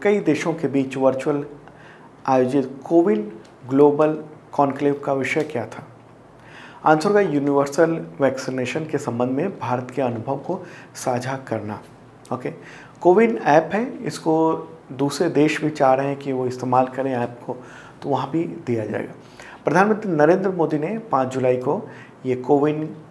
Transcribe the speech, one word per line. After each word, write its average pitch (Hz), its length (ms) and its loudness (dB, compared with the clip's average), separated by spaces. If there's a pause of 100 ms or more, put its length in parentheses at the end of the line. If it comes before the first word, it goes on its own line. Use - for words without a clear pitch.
कई 208 180 2
देशों 160 340 0
के - 140 -4
बीच 131 280 -2
virtual 131 500 0 (800)
आयोजित 131 580 0
कोविन 208 480 2 (360)
ग्लोबल 147 560 4 (280)
कॉन्क्लेव 139 520 0
का 143 80 -2
विषय 135 300 -2
क्या 113 240 -6
था? - 160 -14 (1000)
आंसर 156 240 4
होगा 208 120 4
universal 147 840 2 (140)
vaccination 131 640 -2
के 147 140 -4
संबंध 123 320 -2
में 156 280 -4
भारत 123 320 -4
के 139 120 -4
अनुभव 120 340 -4
को 170 300 -8 (280)
साझा 127 420 -4
करना। 104 440 -8 (520)
ओके, 127 180 -6 (500)
कोविन 214 380 6
ऐप 160 340 4
है, 240 320 -4
इसको 160 500 0 (380)
दूसरे 143 360 -2
देश 147 360 2
भी 151 60 0
चाह 135 240 4
रहे 135 120 2
हैं 139 100 -2
कि 139 160 -6
वो 127 140 -2
इस्तेमाल 127 400 0
करें 131 280 -4
ऐप 120 320 -4
को, 127 100 -8 (460)
तो 143 60 -6
वहाँ 139 220 -2
भी 160 140 -2
दिया 117 420 -4
जाएगा। 110 260 -6 (520)
प्रधानमंत्री 202 480 2
नरेंद्र 175 380 4
मोदी 160 280 0
ने 180 200 -4
पाँच 131 300 -2
जुलाई 127 280 0
को 139 320 -2 (380)
ये 127 100 0
कोविन 151 600 0 (140)